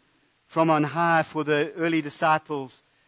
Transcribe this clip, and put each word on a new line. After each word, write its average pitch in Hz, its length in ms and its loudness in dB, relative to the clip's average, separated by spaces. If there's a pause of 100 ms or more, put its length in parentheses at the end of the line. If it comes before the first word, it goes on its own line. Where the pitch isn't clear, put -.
(460)
from 165 240 2
on 151 140 4
high 160 400 2
for 151 220 -6
the 151 320 0
early 165 240 0
disciples 147 840 -2 (240)